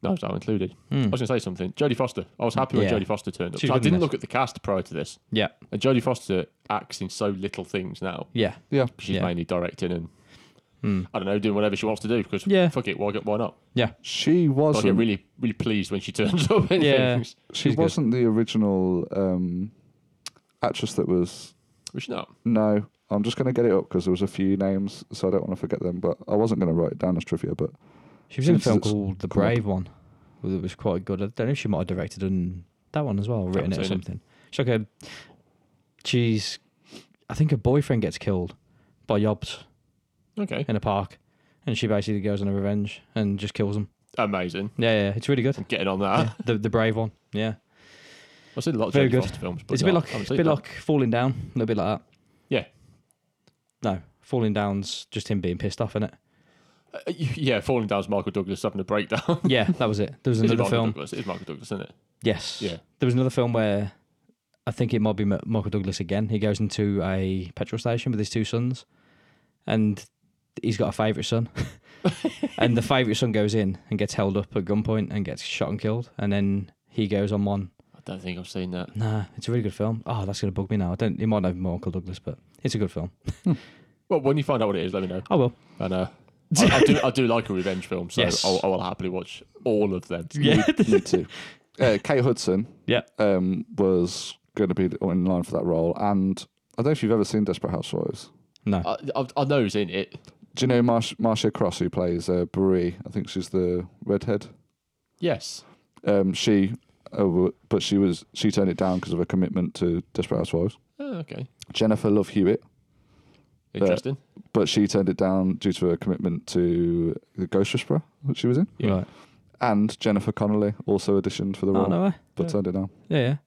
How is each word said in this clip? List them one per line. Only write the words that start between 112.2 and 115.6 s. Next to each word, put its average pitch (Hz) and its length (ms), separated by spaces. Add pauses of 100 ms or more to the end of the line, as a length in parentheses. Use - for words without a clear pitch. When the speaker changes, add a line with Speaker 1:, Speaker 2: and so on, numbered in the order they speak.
Speaker 3:
Hewitt. 101 340 (1120)
Uh, - 100
Speaker 1:
Interesting. 139 320 (340)
Speaker 3:
but 101 160
she 104 200
turned 98 220
it 90 80
down 95 400
due 98 160